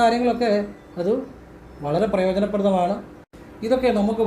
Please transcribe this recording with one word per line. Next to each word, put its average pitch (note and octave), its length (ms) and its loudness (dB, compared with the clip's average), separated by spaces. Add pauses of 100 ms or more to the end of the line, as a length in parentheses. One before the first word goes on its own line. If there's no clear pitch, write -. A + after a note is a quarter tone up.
കാര്യങ്ങളൊക്കെ A#3+ 460 2 (500)
അത് F3+ 120 0 (720)
വളരെ E3+ 280 0
പ്രയോജനപ്രദമാണ്. G3 840 0 (720)
ഇതൊക്കെ B3+ 320 2
നമുക്ക് G#3+ 280 0